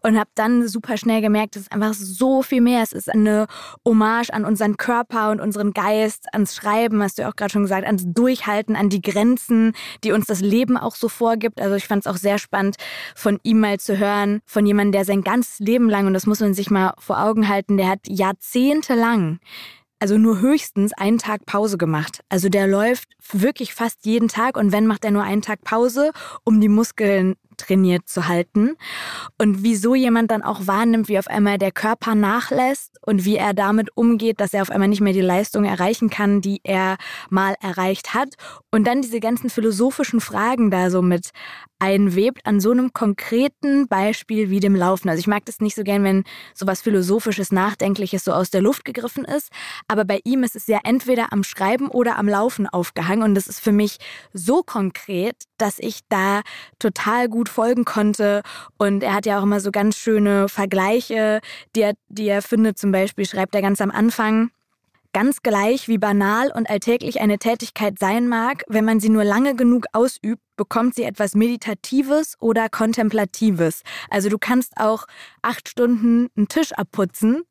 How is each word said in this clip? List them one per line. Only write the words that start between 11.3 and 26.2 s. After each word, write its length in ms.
Also 140
ich 100
fand's 220
auch 100
sehr 220
spannend, 360
von 280
ihm 180
mal 180
zu 200
hören, 460
von 200
jemandem, 280
der 120
sein 160
ganzes 380
Leben 300
lang, 180
und 60
das 120
muss 160
man 120
sich 160
mal 280
vor 240
Augen 260
halten, 300
der 100
hat 200
jahrzehntelang, 1300
also 180
nur 240
höchstens 500
einen 280
Tag 260
Pause 320
gemacht. 500
Also 220
der 180
läuft 400
wirklich 420
fast 320
jeden 220
Tag 300
und 160
wenn, 140
macht 180
er 60
nur 120
einen 180
Tag 200
Pause, 500